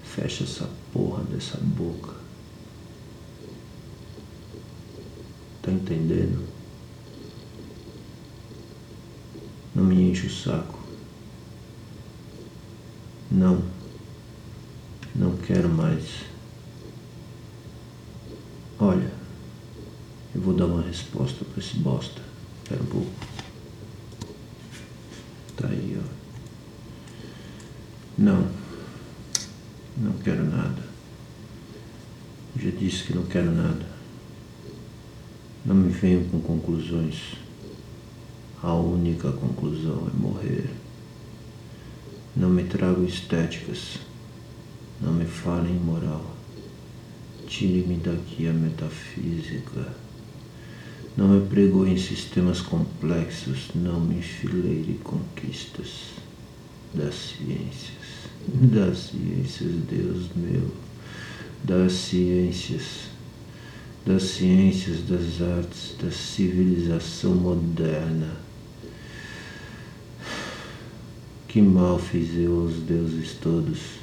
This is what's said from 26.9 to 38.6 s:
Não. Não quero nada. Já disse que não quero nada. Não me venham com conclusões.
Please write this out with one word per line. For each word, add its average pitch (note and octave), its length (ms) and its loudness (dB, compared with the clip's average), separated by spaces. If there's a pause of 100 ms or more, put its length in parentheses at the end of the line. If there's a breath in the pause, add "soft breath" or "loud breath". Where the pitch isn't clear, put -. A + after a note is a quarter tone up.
Não. F#2+ 300 8 (1500 loud breath)
Não G#2 160 2
quero F2+ 320 0
nada. D#2+ 360 2 (1800)
Já F#2+ 140 0
disse - 320 0
que - 140 -2
não F2 80 2
quero E2+ 260 2
nada. E2 340 4 (1800)
Não F#2+ 80 6
me F#2 160 10
venham F2+ 340 6
com F2 160 2
conclusões. E2 920 0 (1300)